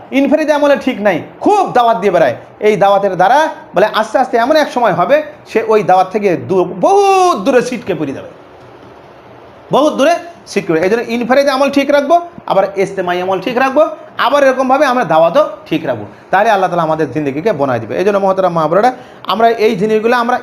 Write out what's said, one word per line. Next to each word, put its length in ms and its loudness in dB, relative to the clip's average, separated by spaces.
ইনফেরাদি 400 0
আমলে 300 2
ঠিক 200 -4
নাই, 200 0
খুব 320 0
দাওয়াত 240 2
দিয়ে 140 0
বেড়ায়, 240 2
এই 160 2
দাওয়াতের 400 2
দ্বারা 320 4
বলে 100 2
আস্তে 320 -2
আস্তে 200 0
এমন 180 2
এক 160 0
সময় 220 0
হবে, 300 0
সে 200 -2
ওই 160 2
দাওয়াত 280 2
থেকে 260 -2
দূর, 260 -2
বহুত 760 2
দূরে 240 2
ছিটকে 340 -6
পড়ে 180 -6
যাবে, 140 -14
বহুত 220 2
দূরে 220 2
ছিটকে 260 -4
পড়ে। 80 2
এই 80 0
জন্য 180 -2
ইনফেরাদি 420 0
আমল 220 0
ঠিক 200 0
রাখবো, 300 2
আবার 160 2
ইস্তেমাই 460 -4
আমল 200 -2
ঠিক 160 -4
রাখবো, 300 2
আবার 260 2
এরকমভাবে 420 2
আমরা 180 0
দাওয়াতও 460 2
ঠিক 200 -4
রাখবো, 200 -6
তাহলে 200 2
আল্লাহ 200 2
তালা 140 -2
আমাদের 280 -2
জিন্দগিকে 420 -4
বনায় 260 -2
দিবে। 180 -8
এই 80 -2
জন্য 120 0
মহতরাম 360 0
মা 140 0
বোনেরা, 260 2
আমরা 260 2
এই 260 0
জিনিসগুলো 400 0
আমরা 280 0